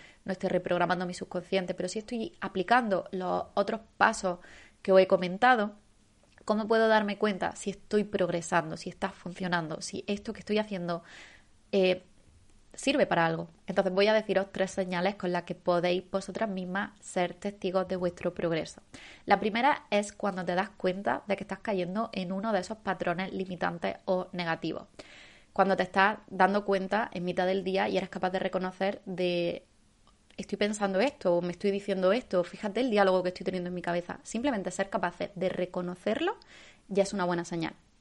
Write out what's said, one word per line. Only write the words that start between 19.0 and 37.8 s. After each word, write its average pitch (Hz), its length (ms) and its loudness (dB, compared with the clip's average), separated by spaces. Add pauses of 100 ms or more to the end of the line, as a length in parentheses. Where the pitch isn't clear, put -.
La 202 140 4
primera 220 500 0
es 208 220 0
cuando 185 320 -4
te 175 100 -2
das 196 160 0
cuenta 196 560 -2
de 196 100 0
que - 60 -12
estás - 160 -8
cayendo 196 540 -2
en 185 180 -6
uno 196 220 -2
de 190 80 2
esos 170 180 -8
patrones 180 540 -2
limitantes 185 720 -4
o 185 260 0
negativos. 170 540 -4 (680)
Cuando 190 240 4
te 185 80 2
estás 196 420 4
dando 190 380 4
cuenta 196 480 0
en 175 120 -6
mitad 180 220 0
del 190 160 0
día 190 260 0
y 190 80 0
eres 185 120 0
capaz 185 220 -2
de 185 100 -2
reconocer 190 640 -2
de, 175 600 -2 (720)
"Estoy 202 220 -6
pensando 208 400 0
esto", 190 380 2
o 175 60 2
"Me 175 100 -4
estoy 196 180 0
diciendo 196 400 2
esto", 202 320 2
"Fíjate 208 380 -4
el 262 100 0
diálogo 190 320 4
que 180 60 -2
estoy 180 160 -6
teniendo 180 240 -4
en 180 60 -6
mi 180 60 -6
cabeza". 175 440 -4
Simplemente 214 480 -2
ser 196 180 -4
capaces 180 460 -2
de 180 120 0
reconocerlo 180 880 -2 (520)
ya 196 160 4
es 196 80 -4
una 196 120 -2
buena 175 200 0
señal. 165 300 -4 (260)